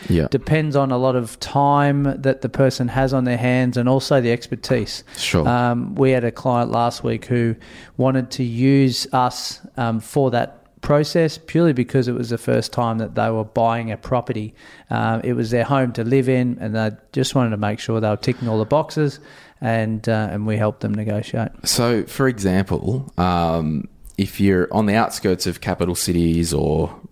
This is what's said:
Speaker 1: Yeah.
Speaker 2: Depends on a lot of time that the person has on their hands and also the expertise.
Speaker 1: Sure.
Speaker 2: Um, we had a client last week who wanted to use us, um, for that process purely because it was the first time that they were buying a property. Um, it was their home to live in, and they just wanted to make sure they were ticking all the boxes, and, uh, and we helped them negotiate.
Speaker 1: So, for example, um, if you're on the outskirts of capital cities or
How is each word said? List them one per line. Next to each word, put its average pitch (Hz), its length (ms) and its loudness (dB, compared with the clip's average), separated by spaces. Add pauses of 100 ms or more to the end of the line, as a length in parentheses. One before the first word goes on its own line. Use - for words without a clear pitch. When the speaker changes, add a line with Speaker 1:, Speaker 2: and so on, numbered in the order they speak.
Speaker 1:
Yeah. 147 200 4
Speaker 2:
Depends 156 480 0
on 139 140 2
a 127 80 0
lot 127 160 2
of 120 260 -2
time 143 800 2
that 135 220 0
the - 60 -4
person 127 400 0
has 135 260 0
on 131 100 0
their 123 120 0
hands 123 400 2
and 120 120 2
also 135 320 2
the 117 120 2
expertise. 120 720 -4 (120)
Speaker 1:
Sure. - 320 0
Speaker 2:
Um, 120 460 0
we 135 160 4
had 127 140 2
a 113 80 -2
client 120 400 0
last 117 320 0
week 113 220 -2
who 117 280 0 (420)
wanted 127 360 2
to 135 100 -4
use 127 680 2
us, - 480 -2 (160)
um, 113 240 -2
for 135 320 0
that 120 280 -2 (200)
process 151 580 2
purely 165 340 2
because 123 360 0
it 123 40 -2
was 120 160 -4
the 117 80 -2
first 120 360 -2
time 113 260 -2
that 110 160 -6
they 113 160 0
were 110 140 -2
buying 113 480 0
a 101 40 -6
property. 113 560 -4 (380)
Um, 113 320 0
it 123 120 -2
was 117 160 -2
their 120 140 2
home 131 280 0
to 117 100 -6
live 123 260 2
in, 123 320 0
and 107 140 -4
they 110 160 0 (220)
just 131 240 -2
wanted 120 140 2
to 107 60 -2
make 107 220 -2
sure 113 220 -2
they 107 100 0
were 104 60 0
ticking 123 320 -4
all 110 100 0
the 110 80 0
boxes, 151 540 -2 (400)
and, 110 480 -2
uh, 110 220 0
and 104 140 -4
we 107 120 -2
helped 107 240 0
them 107 120 -4
negotiate. 107 600 -4 (120)
Speaker 1:
So, 117 400 0
for - 220 -2
example, 98 880 -2
um, 82 720 0 (300)
if 98 220 -2
you're 95 340 4
on 107 120 2
the 101 80 2
outskirts 104 520 0
of 87 140 -4
capital 90 340 -2
cities 85 580 0
or 76 360 0 (240)